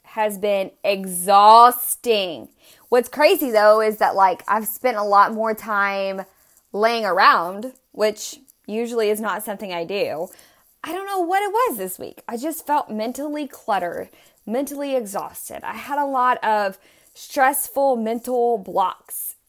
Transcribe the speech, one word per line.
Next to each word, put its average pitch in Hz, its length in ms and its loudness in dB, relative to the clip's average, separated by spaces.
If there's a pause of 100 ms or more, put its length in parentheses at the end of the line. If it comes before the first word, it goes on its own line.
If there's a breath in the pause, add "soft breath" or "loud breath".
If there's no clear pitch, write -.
has 214 360 -4
been 196 320 0 (120)
exhausting. 196 1700 4 (400 soft breath)
What's 247 200 2
crazy, 302 420 2
though, 214 300 6
is 214 180 0
that, - 160 2
like, 190 340 2
I've 214 180 0
spent 247 300 -4
a 208 60 -4
lot 202 300 4
more 220 220 -2
time 196 720 -4 (480 soft breath)
laying 220 320 0
around, 202 680 2 (200)
which - 460 -4 (280)
usually 226 440 -2
is 208 100 -2
not 208 240 -6
something 202 280 -10
I 170 120 -6
do. 170 440 -4 (540 soft breath)
I 311 100 -10
don't 392 140 -8
know 392 140 -4
what 370 220 -2
it 403 100 -4
was 415 260 -2
this 185 200 -10
week. - 300 -16
I 240 80 -8
just 302 300 -8
felt 294 240 -2
mentally 269 560 -8
cluttered, 185 600 -6 (380 soft breath)
mentally 277 480 -6
exhausted. 196 680 -8
I - 100 -10
had 247 240 -8
a 285 60 0
lot 254 380 0
of 208 360 -2 (360 soft breath)
stressful 277 840 0
mental 240 600 -2
blocks - 760 -6 (140)